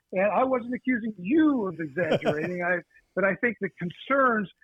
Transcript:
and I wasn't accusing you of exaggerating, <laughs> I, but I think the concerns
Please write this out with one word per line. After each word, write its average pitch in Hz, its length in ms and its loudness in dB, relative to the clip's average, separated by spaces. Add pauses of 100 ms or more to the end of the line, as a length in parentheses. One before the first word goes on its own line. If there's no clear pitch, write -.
(100)
and 196 200 2
I 208 120 2
wasn't 254 320 -2
accusing 233 420 -2
you 254 520 2
of 160 100 -8
exaggerating, 160 840 -2
<laughs> 170 40 -2
I, 175 140 0 (340)
but 185 80 2
I 196 120 2
think 240 260 -2
the 190 80 -4 (100)
concerns 220 680 0 (140)